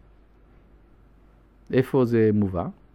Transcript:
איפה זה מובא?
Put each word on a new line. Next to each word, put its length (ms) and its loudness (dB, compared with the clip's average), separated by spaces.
איפה 320 0
זה 280 2
מובא? 340 -2